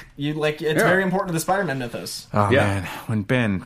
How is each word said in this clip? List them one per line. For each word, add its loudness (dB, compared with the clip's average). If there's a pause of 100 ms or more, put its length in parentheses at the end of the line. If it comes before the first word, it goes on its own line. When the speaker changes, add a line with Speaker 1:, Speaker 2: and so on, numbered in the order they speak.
(180)
Speaker 1:
You, -2
like, -2
it's 2
Speaker 2:
Yeah. 4
Speaker 1:
very 4
important 0
to -4
the 0
Spider-Man 0
mythos. -8
Speaker 3:
Oh, 4
Speaker 2:
Yeah. 6
Speaker 3:
man. 0 (220)
When 0
Ben, 0